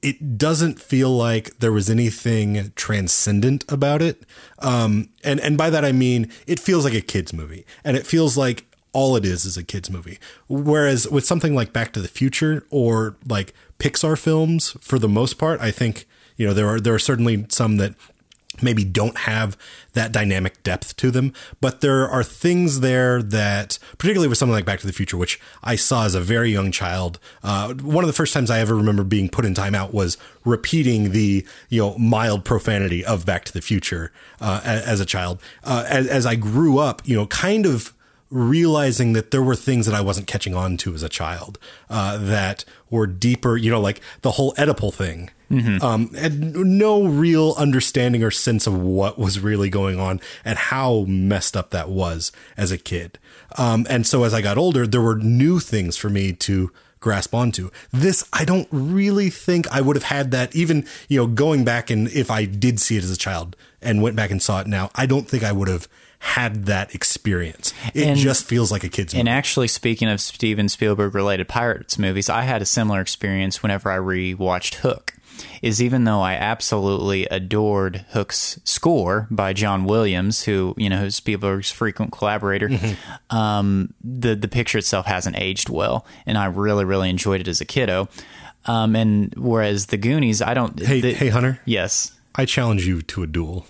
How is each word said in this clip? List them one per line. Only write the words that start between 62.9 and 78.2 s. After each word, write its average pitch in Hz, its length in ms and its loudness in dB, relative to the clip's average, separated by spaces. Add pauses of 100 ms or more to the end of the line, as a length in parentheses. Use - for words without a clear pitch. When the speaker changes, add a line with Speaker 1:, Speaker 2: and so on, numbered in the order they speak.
Speaker 1:
it 92 80 0
as 92 60 -4
a 92 60 -4
child 87 400 -6 (260)
and 107 200 2
went 110 140 0
back 107 140 0
and 98 120 0
saw 98 180 0
it 95 60 -6
now, 98 280 -2
I 127 100 0
don't 135 240 0
think 113 160 -2
I 104 80 0
would 98 160 0
have 90 180 -2 (340)
had 107 440 -2
that 98 300 -2
experience. - 800 -2 (180)
It 147 140 0
Speaker 2:
And 143 120 2
Speaker 1:
just 135 280 2
feels 117 260 2
like 101 100 -2
a 95 60 -6
kid's 90 240 -4
Speaker 2:
and 120 140 0
Speaker 1:
movie. 117 100 2
Speaker 2:
actually, 135 320 0
speaking 117 400 0
of 104 140 2
Steven 107 480 2
Spielberg 104 440 0
related 98 340 0
Pirates - 500 -2
movies, 98 320 0
I 117 140 0
had 123 180 -2
a 95 40 -2
similar 104 360 0
experience 95 600 -2
whenever 98 280 -2
I 92 80 0
rewatched 92 800 -2
Hook. - 360 -4 (500)
Is 113 200 0
even 123 220 2
though 107 160 2
I 92 140 0
absolutely 98 920 0
adored 95 840 -2
Hook's - 540 -2